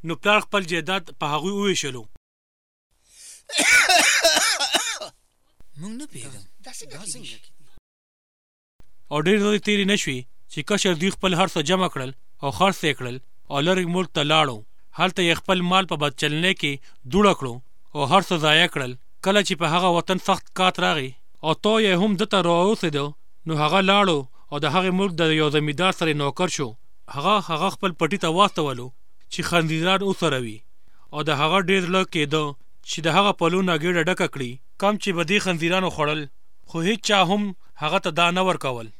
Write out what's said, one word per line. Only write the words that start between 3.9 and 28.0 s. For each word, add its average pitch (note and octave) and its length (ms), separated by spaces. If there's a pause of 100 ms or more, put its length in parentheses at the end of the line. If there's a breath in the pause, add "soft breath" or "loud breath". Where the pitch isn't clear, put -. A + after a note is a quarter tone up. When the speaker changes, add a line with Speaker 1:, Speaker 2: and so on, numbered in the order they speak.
Speaker 2:
موږ F#3 180
نه C#4 140
پوهېږم. - 380 (140)
Speaker 3:
دا - 140
څنګه - 220
Speaker 4:
دا - 40
Speaker 3:
کیږي؟ G3+ 140
Speaker 4:
څنګه B3 180
کیږي؟ - 200 (1600)
Speaker 1:
او D3 140
ډېر F#3 180
ورځې G#3 260
تېرې G3+ 200
نه G3+ 120
شوې C#3 220 (300)
چې - 140
کشر G3 320
دوی F3 160
خپل F#3 240
هر F3+ 140
څه E3 140
جمع F3+ 260
کړل C3+ 220 (260)
او C#3+ 140
خرڅ F#3 280
یې D3 160
کړل B2 220 (280)
او C#3+ 140
لرې F3+ 280
ملک F3 240
ته D#3 120
لاړو. D3 360 (360)
هلته F#3 280
یې E3+ 180
خپل F#3+ 220
مال F#3 240
په E3 100
بدچلنۍ D3+ 580
کې D3 180 (300 soft breath)
دوړه F#3 320
کړو B2 200 (360)
او D3+ 140
هر E3+ 180
څه F3+ 140
ضایع D#3 300
کړل. C3 260 (280)
کله G3+ 220
چې F#3+ 120
په E3 120
هغه F3+ 240
وطن F3 280
سخت - 260 (100)
کات F#3 260
راغی D#3+ 300 (320)
او D#3 120
تو G#3+ 200
یې G#3+ 220
هم G#3 180
ده G#3 120
ته G#3 140
راوسېدو، E3+ 680 (380)
نو D#3+ 100
هغه D3+ 260
لاړو F#3+ 380 (280 soft breath)
او D3+ 120
د D3+ 80
هغې F3+ 260
ملک F#3+ 220
د D#3+ 80 (100)
یو D#3 180
زمیندار D3+ 420
سره E3+ 180
یې D3 100
نوکر C#3+ 280
شو. C#3+ 200 (400)
هغه، D3+ 320
هغه E3+ 300
خپل F#3 220
پټي E3 260